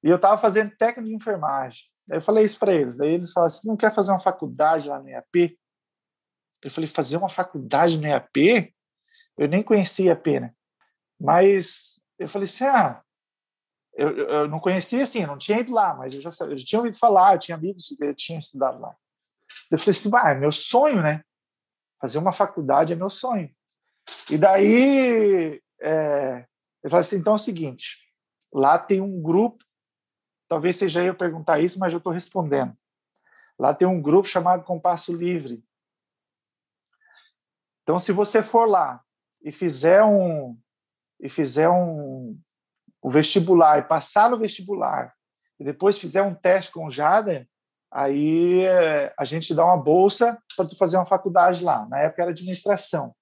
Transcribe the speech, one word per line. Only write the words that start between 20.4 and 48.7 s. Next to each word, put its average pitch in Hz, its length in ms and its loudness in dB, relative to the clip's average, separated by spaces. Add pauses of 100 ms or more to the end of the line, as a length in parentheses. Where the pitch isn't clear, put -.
sonho, 254 500 0
né? 156 200 -2 (800)
Fazer 127 180 -8
uma 180 140 0
faculdade 160 600 0
é - 20 -4
meu 185 140 -6
sonho." 208 400 -6 (800)
E 151 80 -2
daí, 208 1200 4 (200)
é, 143 640 -2 (380)
eu 147 60 -8
falei 175 120 2
assim, 196 160 -4
"Então 208 160 0
é - 20 4
o 208 40 -4
seguinte, 165 580 -10 (560)
lá 143 240 4
tem 190 220 -2
um 190 220 -8
grupo", 185 420 0 (840)
talvez 165 260 -2
você 190 140 -2
já 175 140 -2
ia 185 100 -2
perguntar 165 460 -2
isso, 180 200 -2
mas 180 140 -2
eu 170 80 -6
tô 185 80 -6
respondendo. 143 640 -4 (840)
"Lá 135 160 2
tem 180 140 2
um 180 140 -2
grupo 170 260 4
chamado 180 380 0
Compasso 175 500 -4
Livre. 160 480 -6 (2250)
Então, 160 140 0
se 180 140 -2
você 208 320 2
for 226 240 2
lá 151 340 0 (420)
e 147 80 -12
fizer 165 520 4
um, 165 540 0 (600)
e 139 80 -14
fizer 147 420 0
um, 147 720 -4 (640)
um 135 60 -6
vestibular, 160 720 4
e - 80 -4
passar 208 420 2
no 240 80 -2
vestibular, 180 760 -6 (460)
e 135 40 -14
depois 180 340 0
fizer 175 240 -4
um 196 120 -2
teste 185 380 0
com 165 140 -12
o 151 40 -10
Jader, 156 580 0 (440)
aí, 156 720 0
é, 165 560 2